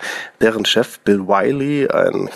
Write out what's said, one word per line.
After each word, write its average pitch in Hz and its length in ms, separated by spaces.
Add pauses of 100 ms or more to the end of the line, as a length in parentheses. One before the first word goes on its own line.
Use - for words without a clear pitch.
(420)
Deren 110 240
Chef - 360
Bill 101 260
Wiley, 139 600
ein 90 480